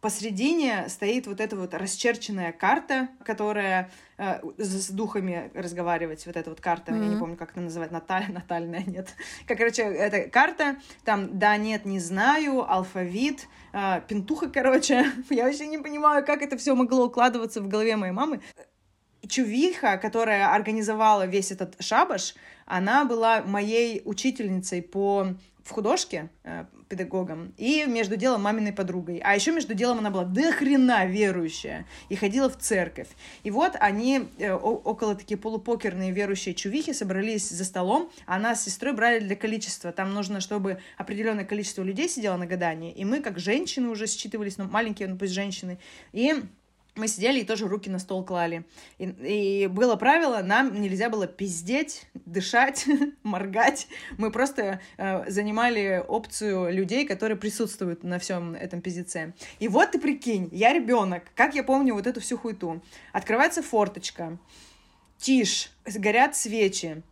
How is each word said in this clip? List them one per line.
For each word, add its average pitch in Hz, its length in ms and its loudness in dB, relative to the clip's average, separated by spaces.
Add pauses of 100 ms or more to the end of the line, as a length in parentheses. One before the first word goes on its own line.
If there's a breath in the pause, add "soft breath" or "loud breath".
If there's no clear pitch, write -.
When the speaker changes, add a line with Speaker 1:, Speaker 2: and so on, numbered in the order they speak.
Speaker 1:
Посредине 220 840 0
стоит 220 380 -2
вот 202 140 -8
эта 214 160 -2
вот 180 180 -6
расчерченная 190 760 -2
карта, 262 580 0 (140)
которая, 196 680 0 (300 loud breath)
э, 190 200 -2 (200)
с, 190 280 -4
с - 40 -10
духами 190 640 -4
разговаривать, 170 720 -4
вот 175 100 -8
эта 160 140 -8
вот 165 100 -16
карта, 170 300 -2
я 220 80 -2
не 208 100 0
Speaker 2:
Мгм. 208 100 0
Speaker 1:
помню, 170 180 -6
как - 180 -12
она 180 100 -6
называется, 165 340 -8
наталь-, 190 320 -4
натальная, 170 540 -6
нет. 185 300 -10 (320 loud breath)
Как, 226 100 -2
короче, 233 240 2
эта 202 480 0
карта, 285 460 4 (300 loud breath)
там 196 340 0
«да», 208 180 6
«нет», 214 280 -2
«не 196 140 -2
знаю», 254 720 2
алфавит, 185 760 -2 (260 loud breath)
э, 190 340 0
пентуха, 226 400 -2
короче. 262 580 4 (140)
<laughs> 254 120 -10
Я 240 140 4
вообще 294 200 0
не 302 140 -6
понимаю, 294 440 4
как 285 200 2
это 277 140 -4
всё 269 180 2
могло 254 300 4
укладываться 233 560 2
в 196 60 -6
голове 214 280 0
моей 190 180 -2
мамы. 254 280 -2 (840 loud breath)
Чувиха, 254 720 2
которая 214 560 2
организовала 214 720 4
весь 190 260 0
этот 185 280 -8
шабаш, 240 560 2 (320 loud breath)
она 208 380 4
была 226 360 4
моей 208 640 0
учительницей 196 800 -2
по, 196 460 0 (340 loud breath)
в - 80 -18
художке, 202 580 -2 (140)
э, 165 220 -10 (240)
педагогом, 185 680 -6
и 302 300 0
между 226 300 0
делом 226 260 2
маминой 208 280 0
подругой. 180 520 -4
А 202 100 4
ещё 202 180 2
между 311 220 -2
делом 240 240 2
она 214 140 -2
была 185 120 0
до 226 280 2
хрена 254 560 4
верующая 180 800 0 (220 loud breath)
и 202 60 -2
ходила 214 320 2
в - 120 -2
церковь. 170 480 -2 (340 loud breath)
И 214 80 -4
вот 277 300 2
они, 220 480 2 (100)
э, 196 160 -2
о-, 208 300 0
около 214 320 0
такие 208 240 -6
полупокерные 214 720 -2
верующие 196 420 -2
чувихи 269 400 -2
собрались 202 560 -2
за 170 160 -6
столом, 196 460 0 (160 loud breath)
а 185 100 -2
нас 226 240 0
с - 40 -4
сестрой 226 280 -4
брали 233 260 4
для 202 160 -2
количества. 214 560 -4
Там 196 220 -4
нужно, 202 260 -4
чтобы 196 380 -2 (220 loud breath)
определённое 202 460 -4
количество 208 360 -6
людей 196 260 -2
сидело 208 300 -2
на 180 80 -4
гадании, 170 460 -4
и 190 120 -8
мы, 254 180 0
как 202 180 -6
женщины, 240 500 0
уже 220 160 -4
считывались, 208 540 -6
ну, 196 60 -4
маленькие, 208 420 -2
ну, 185 100 -6
пусть 185 160 -4
женщины, 190 460 -6 (340 loud breath)
и 269 220 2 (640)
мы 220 120 -4
сидели 233 320 2
и - 20 -4
тоже 208 240 -2
руки 196 220 -4
на 185 100 -2
стол 185 240 -4
клали. 170 400 -2 (360 loud breath)
И, 185 40 -6
и 196 640 0
было 214 300 4
правило, 269 440 4
нам 208 380 2
нельзя 202 300 0
было 208 180 -2
пиздеть, 196 840 -4
дышать, 233 720 0 (180)
<laughs> - 200 -6
моргать. 202 680 0 (280 loud breath)
Мы 214 140 0
просто, 226 480 -2 (180 loud breath)
э, 190 320 -2
занимали 208 800 2
опцию 202 640 -2
людей, 196 320 0
которые 220 300 -2
присутствуют 202 720 -4
на 180 120 -2
всём 175 380 -4
этом 180 240 -8
пиздеце. 175 540 -8 (260 loud breath)
И 220 80 -2
вот 240 240 4
ты 302 80 0
прикинь, 233 540 -2
я 214 180 6
ребёнок, 220 520 2 (120)
как 277 180 4
я 285 100 0
помню 262 320 4
вот 202 120 -2
эту 240 140 -4
всю 240 160 -6
хуету. 185 440 -6 (300 loud breath)
Открывается 247 500 2
форточка, 185 760 -2 (800 soft breath)
тишь, 254 540 2 (140)
горят 220 520 2
свечи. 190 760 0